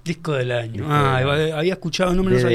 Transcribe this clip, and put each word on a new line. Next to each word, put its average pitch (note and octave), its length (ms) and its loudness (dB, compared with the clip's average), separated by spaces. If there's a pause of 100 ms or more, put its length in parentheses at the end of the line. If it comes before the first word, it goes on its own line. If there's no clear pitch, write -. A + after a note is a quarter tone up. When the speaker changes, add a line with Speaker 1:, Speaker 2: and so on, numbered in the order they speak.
Speaker 1:
Disco E3 280 -6
del B2 200 -2
año. A#2 200 -4 (100)
Speaker 2:
Disco D3+ 80 -4
Speaker 1:
Ah, C#3 300 2
Speaker 2:
del C#3+ 280 0
año. D#3+ 80 -4
Speaker 1:
había E3+ 180 0
escuchado F#3 360 -2
el F3+ 60 2
nombre, F#3+ 180 2
no B2 40 4
Speaker 2:
D B2 40 4
D A#2+ 60 2
A. - 60 2